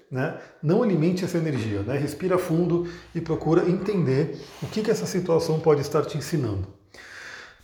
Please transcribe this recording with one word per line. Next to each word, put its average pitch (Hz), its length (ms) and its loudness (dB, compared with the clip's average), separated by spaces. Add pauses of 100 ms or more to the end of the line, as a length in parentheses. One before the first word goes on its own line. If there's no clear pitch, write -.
(100)
né, 139 280 -2 (240)
não 180 200 4
alimente 180 420 2
essa 175 120 -2
energia, 113 460 -2
né? 127 160 -2
Respira 180 400 0
fundo 170 500 2 (260)
e 170 60 -4
procura 160 480 2
entender 160 680 0 (240)
o 143 40 -6
que 214 160 -4
que 220 80 0
essa - 160 0
situação 165 540 0
pode 147 220 4
estar 143 240 0
te - 100 -6
ensinando. 113 500 -2 (960)